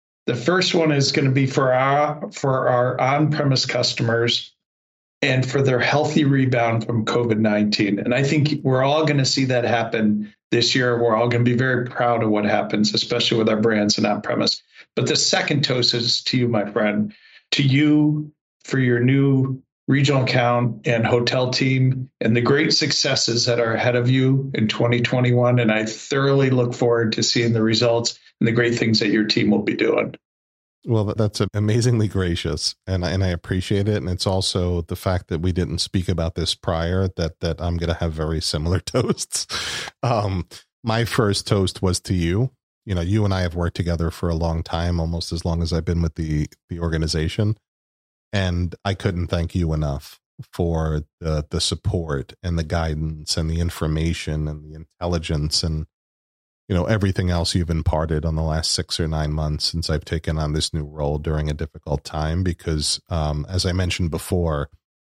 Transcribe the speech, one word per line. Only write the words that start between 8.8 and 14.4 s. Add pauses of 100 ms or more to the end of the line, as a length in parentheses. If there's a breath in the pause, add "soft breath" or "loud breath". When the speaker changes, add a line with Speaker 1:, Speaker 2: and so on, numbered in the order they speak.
Speaker 1:
all
gonna
see
that
happen (180)
this
year.
We're
all
gonna
be
very
proud
of
what
happens,
especially
with
our
brands
and
on-premise. (340 loud breath)